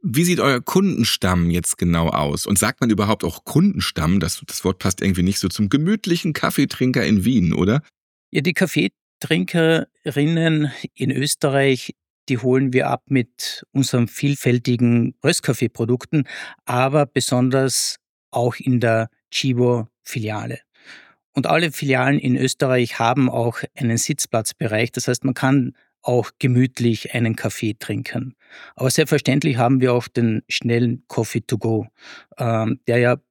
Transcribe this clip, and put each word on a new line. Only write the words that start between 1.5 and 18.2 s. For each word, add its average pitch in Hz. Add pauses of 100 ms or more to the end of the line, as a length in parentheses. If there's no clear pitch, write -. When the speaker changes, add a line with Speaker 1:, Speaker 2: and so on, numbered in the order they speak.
Speaker 1:
jetzt 85
genau 85
aus? -
Und 104
sagt 107
man 120
überhaupt 104
auch 82
Kundenstamm? 101
Das, -
das -
Wort 92
passt -
irgendwie 90
nicht 92
so 98
zum 104
gemütlichen 170
Kaffeetrinker 127
in 95
Wien, 107
oder? 113 (500)
Speaker 2:
Ja, 147
die 160
Kaffeetrinkerinnen 160 (220)
in -
Österreich, 139 (340)
die 127
holen 131
wir 131
ab 127
mit -
unseren 123
vielfältigen 120
Röstkaffeeprodukten, 135 (380)
aber 135
besonders 127 (340)